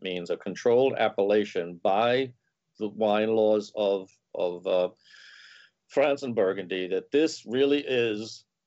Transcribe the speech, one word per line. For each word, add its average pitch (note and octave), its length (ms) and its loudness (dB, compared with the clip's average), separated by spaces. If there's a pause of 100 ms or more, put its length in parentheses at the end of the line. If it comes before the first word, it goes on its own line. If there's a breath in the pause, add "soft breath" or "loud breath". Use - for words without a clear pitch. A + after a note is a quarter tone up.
means F2+ 280 -6
a E2+ 80 -2
controlled A#2+ 600 2
appellation G2+ 840 0
by A#2+ 520 0 (460)
the G#2+ 100 -6
wine G#2+ 460 0
laws G#2+ 400 4
of, G2 340 0 (260)
of, F2 320 -4
uh, F#2 220 2 (1000 loud breath)
France C#3+ 360 0
and B2 100 -6
Burgundy, F#2+ 540 -2
that F#2 240 -4
this D#3 340 0
really C#3 400 0
is, A2+ 600 -4 (220)